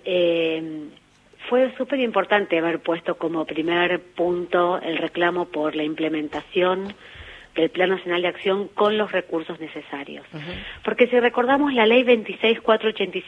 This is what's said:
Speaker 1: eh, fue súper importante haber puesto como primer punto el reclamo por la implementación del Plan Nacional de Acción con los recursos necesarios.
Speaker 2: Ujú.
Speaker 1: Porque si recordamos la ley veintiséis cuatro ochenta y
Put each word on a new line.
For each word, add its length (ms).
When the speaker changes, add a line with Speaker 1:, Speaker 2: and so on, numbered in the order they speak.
Speaker 1:
eh, 800
fue 300
súper 220
importante 580
haber 220
puesto 360
como 280
primer 580
punto 800
el 160
reclamo 460
por 320
la 80
implementación 1080
del 160
Plan 200
Nacional 320
de 60
Acción 460
con 240
los 140
recursos 480
necesarios. 760
Speaker 2:
Ujú. 80
Speaker 1:
Porque 220
si 140
recordamos 520
la 140
ley 160
veintiséis 580
cuatro 280
ochenta 280
y 120